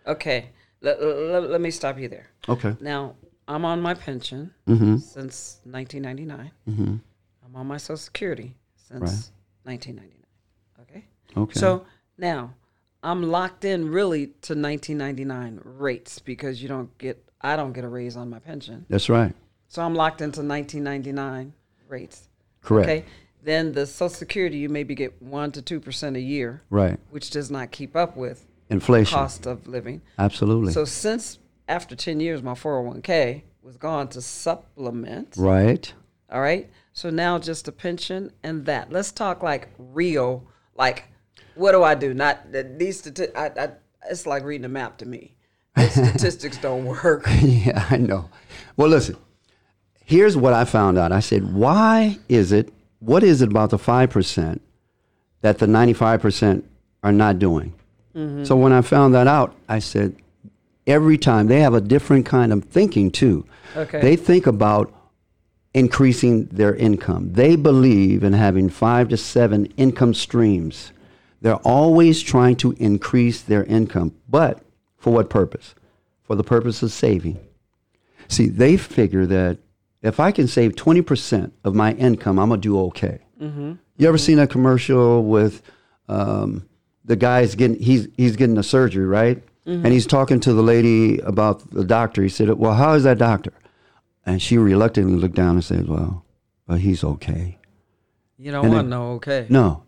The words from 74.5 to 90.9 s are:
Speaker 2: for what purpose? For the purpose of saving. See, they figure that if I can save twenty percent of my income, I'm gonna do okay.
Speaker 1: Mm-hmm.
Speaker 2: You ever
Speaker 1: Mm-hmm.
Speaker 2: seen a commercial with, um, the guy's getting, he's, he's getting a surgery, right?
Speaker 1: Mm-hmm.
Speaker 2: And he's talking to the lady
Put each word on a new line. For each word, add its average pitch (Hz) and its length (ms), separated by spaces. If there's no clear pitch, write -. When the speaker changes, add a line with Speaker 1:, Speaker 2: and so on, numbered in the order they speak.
Speaker 2:
for 117 160
what 113 160
purpose? - 460
For 110 120
the 101 80
purpose 117 400
of 113 80
saving. 90 480
See, - 220
they 127 280
figure 95 500
that 90 300
if 107 180
I 175 120
can 147 160
save 117 280
twenty 165 260
percent 120 520
of 98 120
my 107 180
income, 113 460
I'm 104 100
gonna 107 120
do 101 260
okay. - 320
Speaker 1:
Mm-hmm. 147 340
Speaker 2:
You 151 100
ever 160 100
Speaker 1:
Mm-hmm. 156 80
Speaker 2:
seen 156 140
a 143 80
commercial 127 760
with, 107 380
um, 101 600
the 117 100
guy's 123 400
getting, 117 260
he's, 117 260
he's 120 180
getting 117 220
a 101 60
surgery, 98 420
right? 110 320
Speaker 1:
Mm-hmm. 175 200
Speaker 2:
And 120 80
he's 120 140
talking 135 340
to 123 120
the 110 100
lady 113 560